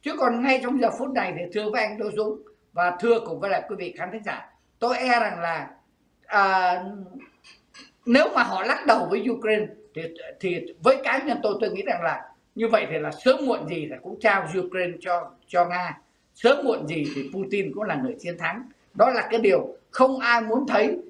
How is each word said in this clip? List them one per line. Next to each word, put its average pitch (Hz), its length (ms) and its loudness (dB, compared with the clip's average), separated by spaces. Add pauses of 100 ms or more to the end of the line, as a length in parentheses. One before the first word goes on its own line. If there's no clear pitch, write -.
Chứ 311 180 -6
còn 240 220 2
ngay 262 220 4
trong 247 180 0
giờ 220 80 4 (100)
phút 269 100 -4
này 196 280 -2
thì 175 60 -6 (100)
thưa 214 160 -2
với 220 140 0
anh 208 160 -4
Đỗ 208 120 -4
Dũng 214 300 -4 (320)
và 175 260 0
thưa 226 260 4
cùng 165 140 -8
với 196 100 -4
lại 180 200 0
quý 208 100 -6
vị 180 180 -10
khán 175 140 -8
thính 214 120 -12
giả, 143 260 -10 (300)
tôi 247 180 0
e 247 220 4
rằng 196 200 -2
là, 160 300 -4 (560)
à, 190 580 2 (1200)
nếu 269 300 6
mà 254 80 4
họ 196 200 -2
lắc 269 220 -2
đầu 233 240 6
với 226 220 0
Ukraine 214 340 0 (300)
thì, 160 60 -8 (380)
thì 175 340 -6 (100)
với 262 200 6
cá 247 140 0
nhân 277 260 -2
tôi, 208 180 0
tôi 208 80 0
nghĩ 185 160 -6
rằng 175 180 -4
là 156 260 -4 (260)
như 226 120 -2
vậy 220 220 2
thì 156 100 -4
là 151 120 -4
sớm 262 340 2
muộn 220 220 -2
gì 160 180 -6
là - 180 -12
cũng 196 160 -12
trao 196 280 2 (120)
Ukraine 180 420 -4
cho, 175 300 -4 (160)
cho 175 180 4
Nga. 175 320 -6 (360)
Sớm 277 320 4
muộn 151 220 0
gì 156 160 -4 (120)
thì 135 180 -6
Putin 190 400 -4
cũng 208 100 -6
là 175 120 -2
người 127 240 -4
chiến - 180 -8
thắng. 180 320 -8 (240)
Đó 247 160 6
là 233 220 0
cái 226 80 2
điều 202 360 4 (160)
không 262 280 4
ai 233 220 2
muốn 220 260 0
thấy 240 300 2 (120)